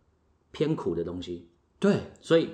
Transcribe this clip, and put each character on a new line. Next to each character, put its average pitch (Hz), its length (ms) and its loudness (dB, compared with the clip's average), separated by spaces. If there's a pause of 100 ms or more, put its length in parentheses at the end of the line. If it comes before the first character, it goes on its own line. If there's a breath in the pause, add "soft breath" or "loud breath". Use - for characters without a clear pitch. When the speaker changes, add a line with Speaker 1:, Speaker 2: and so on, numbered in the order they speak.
(500)
Speaker 1:
偏 156 260 0
苦 87 200 -4
的 85 80 -2
东 87 180 -6
西。 87 280 -12 (300)
Speaker 2:
对。 196 200 2 (200)
Speaker 1:
所 - 160 2
以 160 180 4